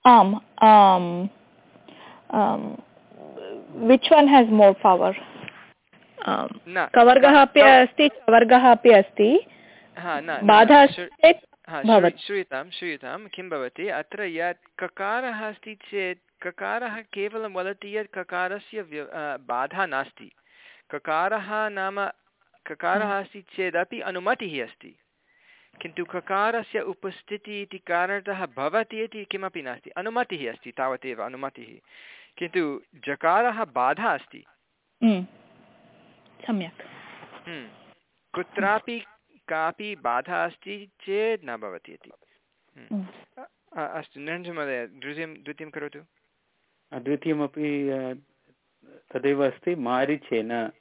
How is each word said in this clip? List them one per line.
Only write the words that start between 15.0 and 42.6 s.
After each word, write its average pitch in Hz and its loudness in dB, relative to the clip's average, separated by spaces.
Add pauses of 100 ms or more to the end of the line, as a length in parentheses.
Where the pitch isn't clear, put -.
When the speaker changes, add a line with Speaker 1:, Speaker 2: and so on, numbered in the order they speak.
Speaker 2:
अस्ति 214 -18
चेत् 190 -12
ककारः 214 -10
केवलं 208 -12
वदति 196 -12
यत् 208 -12
ककारस्य 185 -12
व्य-, 147 -14
बाधा 139 -6
नास्ति। 135 -12 (600)
ककारः 196 -6
नाम, 196 -8 (580)
ककारः 175 -4
Speaker 1:
हा। 202 -6
Speaker 2:
अस्ति 190 -16
चेदपि 185 -8
अनुमतिः 185 -8
अस्ति, - -20 (840)
किन्तु 170 -12
ककारस्य 208 -6
उपस्थितिः 202 -14
इति 196 -16
कारणतः 185 -8
भवति 196 -8
इति 214 -14
किमपि 190 -12
नास्ति, 127 -16
अनुमतिः 190 -8
अस्ति, - -20
तावदेव 127 -8
अनुमतिः, 123 -16 (500)
किन्तु 160 -8 (140)
जकारः 202 -4
बाधा 151 -4
अस्ति। - -14 (580)
Speaker 1:
हम्म। 190 0 (1200)
सम्यक्। - -14
Speaker 2:
हम्म। 135 -18 (640)
कुत्रापि 208 -8 (420)
कापि 170 -10
बाधा 156 -6
अस्ति 196 -16 (100)
चेत् 208 -8
न 117 -14
भवति 92 -18
इति। - -20 (680)